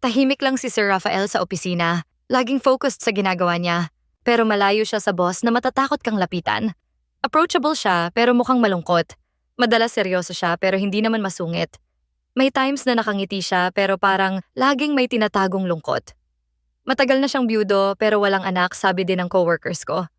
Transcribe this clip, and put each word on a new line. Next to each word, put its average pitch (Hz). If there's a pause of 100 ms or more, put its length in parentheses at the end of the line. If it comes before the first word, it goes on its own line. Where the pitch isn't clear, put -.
Tahimik 262
lang 269
si 254
Sir 214
Rafael 190
sa -
opisina. 175 (240)
Laging 247
focused 269
sa -
ginagawa 185
niya. 175 (320)
Pero 233
malayo 208
siya 214
sa 190
boss 180
na 233
matatakot 262
kang 214
lapitan. 180 (480)
Approachable 311
siya, 175
pero 240
mukhang 247
malungkot. 175 (380)
Madalas 233
seryoso 180
siya, 170
pero 190
hindi 202
naman 220
masungit. 170 (560)
May 262
times 269
na 240
nakangiti 202
siya, 180
pero 196
parang 190 (100)
laging 285
may 254
tinatagong 196
lungkot. 160 (720)
Matagal 262
na 269
siyang 254
byudo, 196
pero 214
walang 196
anak, 180
sabi 185
din 185
ng 175
coworkers 170
ko. 175 (140)